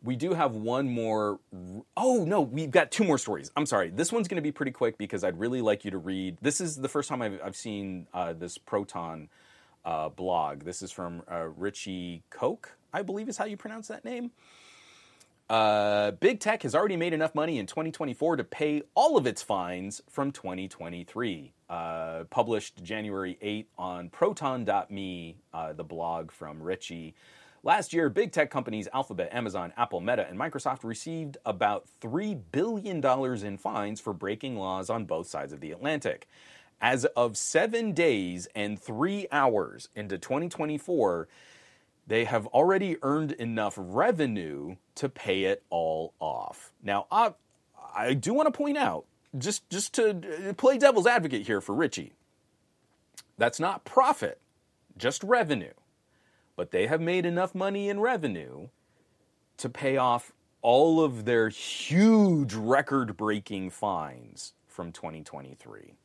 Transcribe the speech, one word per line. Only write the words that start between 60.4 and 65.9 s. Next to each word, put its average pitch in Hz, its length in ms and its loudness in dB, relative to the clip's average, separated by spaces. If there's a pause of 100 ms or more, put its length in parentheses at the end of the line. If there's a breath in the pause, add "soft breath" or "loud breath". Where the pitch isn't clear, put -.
all 160 400 8
of 120 220 0
their 113 240 6
huge 175 1080 6
record-breaking 107 1120 0
fines 76 840 -6 (120)
from 85 260 -10
twenty 80 300 -10
twenty-three. 65 720 -16 (120)